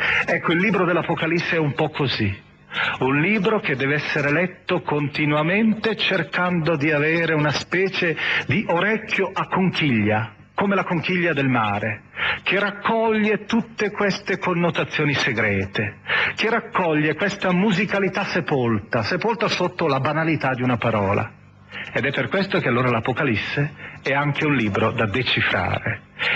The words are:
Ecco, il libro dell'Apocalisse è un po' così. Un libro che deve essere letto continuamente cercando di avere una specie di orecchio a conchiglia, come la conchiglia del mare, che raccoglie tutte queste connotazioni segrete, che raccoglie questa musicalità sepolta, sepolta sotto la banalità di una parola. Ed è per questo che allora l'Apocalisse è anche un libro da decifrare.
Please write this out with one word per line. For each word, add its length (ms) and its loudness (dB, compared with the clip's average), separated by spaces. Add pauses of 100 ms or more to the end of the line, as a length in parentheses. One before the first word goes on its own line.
(260)
Ecco, 260 0
il 80 2
libro 240 2
dell'Apocalisse 720 0
è 20 2
un 160 0
po' 160 0
così. 520 -2 (580)
Un 200 2
libro 400 2
che 160 -2
deve 180 0
essere 380 -2
letto 480 -2
continuamente 1120 0
cercando 800 0
di 160 2
avere 420 2
una 180 2
specie 680 0 (300)
di 200 0
orecchio 680 0
a 140 -2
conchiglia, 880 2 (200)
come 200 0
la 80 2
conchiglia 500 0
del 160 0
mare, 560 0 (380)
che 160 0
raccoglie 840 0
tutte 480 -2
queste 460 -2
connotazioni 760 0
segrete, 840 -2 (360)
che 160 -2
raccoglie 640 0
questa 380 -2
musicalità 720 2
sepolta, 760 0
sepolta 440 0
sotto 400 0
la 140 2
banalità 540 0
di 80 -4
una 160 2
parola. 520 2 (600)
Ed 120 0
è 80 0
per 160 -2
questo 320 0
che 80 0
allora 200 2
l'Apocalisse 1040 -2 (100)
è 100 -2
anche 340 0
un 80 2
libro 380 2
da 140 0
decifrare. 960 -2 (340)